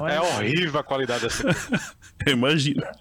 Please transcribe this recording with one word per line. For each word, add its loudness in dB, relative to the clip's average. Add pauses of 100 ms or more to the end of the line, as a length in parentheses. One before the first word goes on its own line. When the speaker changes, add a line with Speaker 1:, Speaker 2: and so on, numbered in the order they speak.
Speaker 1:
Olha. -2
Speaker 2:
É 0
horrível 0
a -2
qualidade -2
dessa -2
câmera. 0 (140)
Speaker 3:
<laughs> -8
Eu 4
imagino. 2 (180)